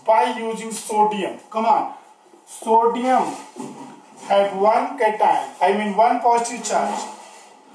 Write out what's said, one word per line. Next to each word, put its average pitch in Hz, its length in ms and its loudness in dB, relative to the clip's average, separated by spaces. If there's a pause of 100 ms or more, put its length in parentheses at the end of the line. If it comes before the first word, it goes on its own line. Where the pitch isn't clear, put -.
by 233 320 2
using 220 360 -8
sodium. 208 680 0 (120)
Come 226 160 -2
on, - 280 2 (520)
sodium. - 1500 -2 (340)
have 196 280 2
one 226 420 0
cation, 208 640 0
I 190 180 4
mean 202 180 -4
one 233 240 4
positive 233 440 0
charge. - 360 -2 (760)